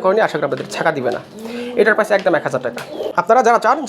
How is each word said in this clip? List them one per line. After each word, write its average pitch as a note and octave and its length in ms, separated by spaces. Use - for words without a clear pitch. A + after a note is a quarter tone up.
করেনি, G3 220
আশা - 100
করি C#3+ 120
আপনাদের C3+ 260
ছেঁকা D#3+ 220
দিবে B2 200
না। - 40
এটার G#3 160
প্রাইস G#3 220
একদম F#3 200
এক - 80
হাজার C3+ 200
টাকা। A#2+ 140
আপনারা A#3+ 260
যারা A#3 180
চান B3 120